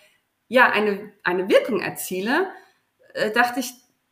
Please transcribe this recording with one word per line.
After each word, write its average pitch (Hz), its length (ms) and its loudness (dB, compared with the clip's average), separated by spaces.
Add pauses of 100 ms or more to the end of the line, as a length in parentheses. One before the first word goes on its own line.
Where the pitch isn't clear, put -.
(480)
ja, 240 220 6
eine, 202 420 -2 (120)
eine 185 260 -2
Wirkung 370 320 2
erziele, 226 680 -4 (640)
äh, 214 180 -2
dachte 240 280 0
ich, - 140 -6 (380)